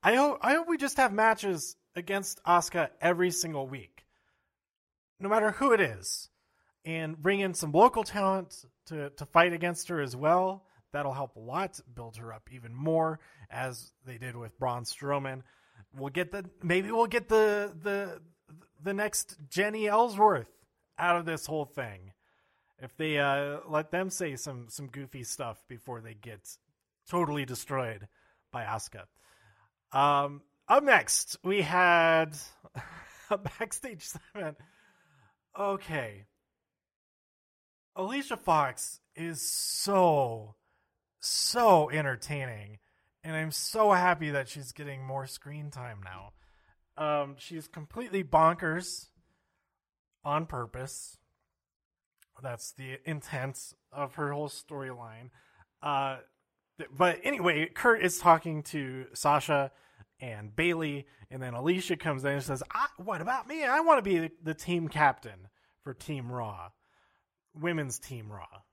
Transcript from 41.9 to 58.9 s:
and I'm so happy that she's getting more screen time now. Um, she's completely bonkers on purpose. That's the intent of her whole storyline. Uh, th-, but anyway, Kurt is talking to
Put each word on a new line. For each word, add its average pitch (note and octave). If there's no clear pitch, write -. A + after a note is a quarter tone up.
and D#3+
I'm D#3
so G#3+
happy F3+
that C#3
she's C#3
getting C#3
more C3+
screen D3
time A#2+
now. F#2+
Um, C#3+
she's D#3+
completely F#3+
bonkers D#3+
on D3+
purpose. B2+
That's B2
the C3
intent C#3
of C#3+
her D3
whole D3
storyline. B2
Uh, C#3
th-, -
but E3
anyway, F3
Kurt A3+
is F3+
talking D#3+
to C3